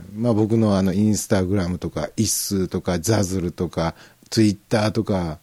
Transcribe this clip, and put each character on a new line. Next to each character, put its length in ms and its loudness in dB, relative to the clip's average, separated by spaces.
ー、 60 -10
ま 120 0
あ 20 4
僕 240 2
の 180 4
あ 60 4
の、 100 2
Instagram 840 0
と 120 -6
か、 280 -6
一 120 0
数 380 -2
と 140 -4
か、 180 -2
ザ 240 0
ズ 160 -4
ル 140 -4
と 160 -4
か、 260 -4
Twitter 640 2
と 120 -2
か、 400 -2